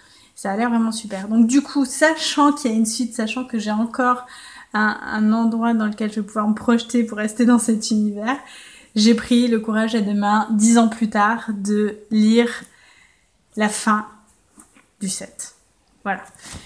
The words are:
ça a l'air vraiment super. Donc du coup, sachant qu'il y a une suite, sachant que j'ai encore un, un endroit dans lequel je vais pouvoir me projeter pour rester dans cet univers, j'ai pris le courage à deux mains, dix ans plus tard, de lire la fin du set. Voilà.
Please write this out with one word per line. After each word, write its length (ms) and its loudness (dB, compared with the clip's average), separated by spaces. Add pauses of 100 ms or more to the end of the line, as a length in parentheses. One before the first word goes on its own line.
(360)
ça 160 -8
a 60 -4
l'air 120 0
vraiment 220 0
super. 360 -10
Donc 200 4
du 140 4
coup, 220 -2
sachant 680 2
qu'il 160 -4
y 60 0
a 20 2
une 80 4
suite, 300 -4
sachant 300 -4
que 120 -8
j'ai 140 -4
encore 560 -2 (480)
un, 260 0
un 320 0
endroit 400 0
dans 140 0
lequel 240 -4
je 80 -4
vais 80 -6
pouvoir 200 -2
me 60 0
projeter 500 0
pour 140 -6
rester 280 0
dans 120 6
cet 320 0
univers, 480 -2 (560)
j'ai 220 4
pris 320 2
le 120 0
courage 360 -2
à 60 0
deux 120 -2
mains, 380 2
dix 260 4
ans 120 4
plus 200 -4
tard, 460 0
de 420 -2 (140)
lire 400 4 (1040)
la 140 0
fin 360 -2 (960)
du 80 -6
set. 460 -12 (480)
Voilà. 200 -6 (420)